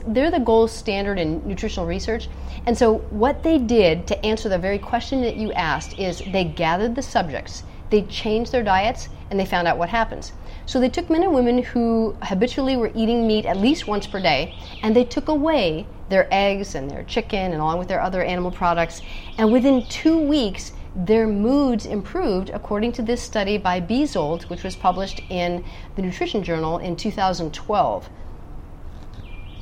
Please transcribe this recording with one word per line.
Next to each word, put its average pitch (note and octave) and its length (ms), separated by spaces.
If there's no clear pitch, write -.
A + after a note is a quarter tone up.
they're B3+ 240
the F4 80
gold A3+ 320
standard G3+ 480
in D#3+ 280
nutritional F#3+ 380
research. F#3+ 440
And A#3+ 100
so A3+ 220
what A#3+ 320
they D#4+ 160
did G#3 480
to - 180
answer G#3+ 240
the F#3 80
very G3 220
question B3+ 420
that A#3 160
you G#3+ 160
asked D#3+ 460
is F3+ 220
they F#3 120
gathered F3 520
the C4+ 60
subjects, - 600
they G#3 120
changed A3 480
their B3 120
diets, G#3 460
and G3 100
they F#3+ 60
found F3 220
out D3+ 100
what E3+ 120
happens. - 440
So - 140
they B3 100
took F4 200
men D#4+ 140
and F#4+ 100
women B3 280
who A3+ 600
habitually B3+ 520
were A#3 200
eating A3+ 320
meat G#3+ 180
at F#3+ 120
least B3+ 300
once G#3 200
per G3+ 120
day, E3 360
and A3 140
they B3 80
took C#4+ 240
away C4+ 580
their F#3+ 220
eggs G3 440
and C#3 160
their C3+ 120
chicken F#3 500
and D3+ 80
along D#3+ 180
with F3+ 80
their F#3 140
other F#3 200
animal F3+ 300
products. E3+ 500
And A3 140
within B3+ 360
two D#4+ 320
weeks, C#4 540
their G#3+ 300
moods A3+ 640
improved, G#3 640
according G#3+ 420
to - 80
this A#3+ 200
study G#3 360
by F#3 240
Bezold, E3+ 640
which F3 200
was F#3 120
published F#3+ 540
in F3 360
the G3 80
Nutrition G3+ 400
Journal E3 340
in F3 180
two G#3+ 140
thousand F#3 420
twelve. D3 560